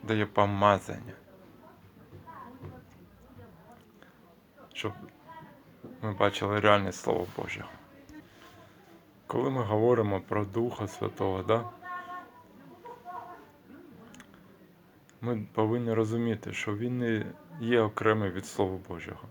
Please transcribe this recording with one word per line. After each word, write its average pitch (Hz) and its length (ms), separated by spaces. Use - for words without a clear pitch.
дає 107 220
помазання, 101 880
щоб 101 200
ми 107 120
бачили 101 460
реальне 101 320
Слово - 360
Боже. - 280
Коли 127 220
ми 131 140
говоримо 107 580
про 104 240
Духа 113 420
Святого, 95 560
да, 113 260
ми 113 320
повинні 113 400
розуміти, 110 600
що 107 220
Він 123 220
не 113 280
є 117 220
окремий 107 500
від 92 140
Слова 92 340
Божого. 90 420